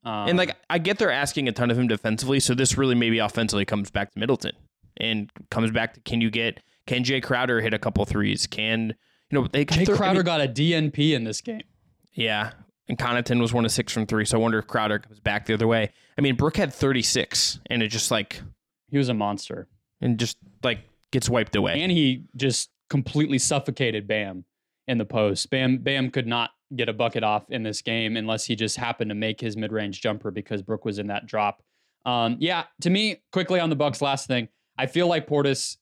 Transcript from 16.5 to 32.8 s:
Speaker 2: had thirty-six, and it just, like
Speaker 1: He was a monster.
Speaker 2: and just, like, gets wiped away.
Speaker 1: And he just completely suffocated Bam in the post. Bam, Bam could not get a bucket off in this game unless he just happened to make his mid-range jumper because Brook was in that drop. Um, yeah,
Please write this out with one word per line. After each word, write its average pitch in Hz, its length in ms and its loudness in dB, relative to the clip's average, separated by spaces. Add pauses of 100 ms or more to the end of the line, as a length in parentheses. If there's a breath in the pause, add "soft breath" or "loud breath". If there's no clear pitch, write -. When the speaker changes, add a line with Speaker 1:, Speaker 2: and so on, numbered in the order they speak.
Speaker 2:
had 160 180 0
thirty-six, - 920 0
and 120 180 0
it 107 60 0
just, 110 200 -2
like 107 320 -2 (480)
Speaker 1:
He 143 80 0
was 131 120 2
a 123 40 0
monster. 104 540 -4 (340)
Speaker 2:
and 120 160 2
just, 117 200 -2 (260)
like, 117 160 0 (320)
gets 131 180 0
wiped 117 260 0
away. 101 260 0
Speaker 1:
And 185 100 2
he 135 340 2 (100)
just 127 340 0 (200)
completely 143 500 0
suffocated 123 680 0
Bam 98 380 -4 (420)
in 123 100 0
the 107 80 0
post. 104 440 0
Bam, 131 300 2
Bam 135 320 0
could 127 160 -2
not 117 240 -2 (240)
get 117 140 0
a - 40 -2
bucket 113 300 0
off 107 260 0
in 120 140 -4
this 107 180 -4
game 113 360 -2
unless 110 280 -4
he 117 100 -2
just 107 220 -2
happened 117 320 -4
to 101 60 -4
make 110 240 -4
his 113 160 -6
mid-range 107 460 -6
jumper 107 300 -2
because 104 300 -6
Brook 104 240 -6
was 104 140 -4
in 101 80 -6
that 101 180 -6
drop. 104 380 -2 (420)
Um, 117 340 0
yeah, 170 260 -2 (160)